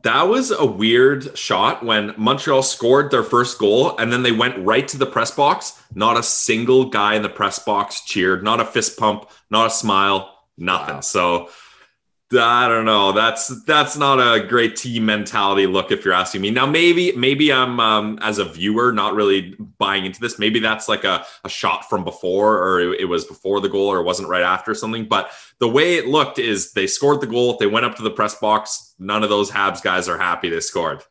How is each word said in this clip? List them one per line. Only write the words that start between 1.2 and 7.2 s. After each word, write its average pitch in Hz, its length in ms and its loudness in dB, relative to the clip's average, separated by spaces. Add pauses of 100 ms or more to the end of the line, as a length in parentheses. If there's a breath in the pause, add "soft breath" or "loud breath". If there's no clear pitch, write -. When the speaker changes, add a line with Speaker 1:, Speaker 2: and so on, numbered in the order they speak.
Speaker 1:
shot 110 480 -2
when 107 320 0
Montreal 135 460 2
scored 135 480 2
their 120 120 2
first 120 360 0
goal 110 380 2
and 117 140 0
then 123 120 0
they 123 80 2
went 113 340 0
right 117 240 2
to 143 80 -10
the 131 80 0
press 117 260 -2
box. 147 500 -2 (120)
Not 110 240 2
a 113 60 -2
single 123 680 2
guy 104 260 2
in 107 60 0